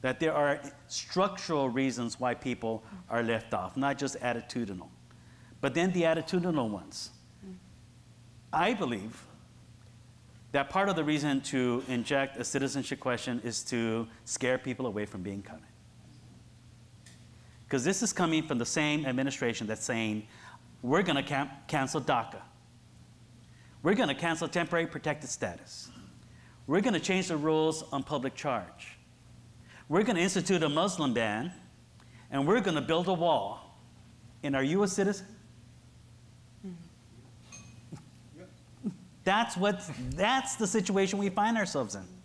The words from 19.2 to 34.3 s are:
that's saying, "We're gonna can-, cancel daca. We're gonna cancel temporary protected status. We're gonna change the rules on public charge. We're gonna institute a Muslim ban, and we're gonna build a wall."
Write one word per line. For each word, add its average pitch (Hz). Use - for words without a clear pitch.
that's 110
saying, 110
"We're 147
gonna 143
can-, 135
cancel 143
daca. 117
We're 180
gonna 170
cancel 165
temporary 170
protected 151
status. -
We're 170
gonna 202
change 185
the 160
rules 156
on 135
public 135
charge. -
We're 180
gonna 202
institute 180
a 156
Muslim 156
ban, 117
and 139
we're 220
gonna 170
build 165
a 190
wall." 156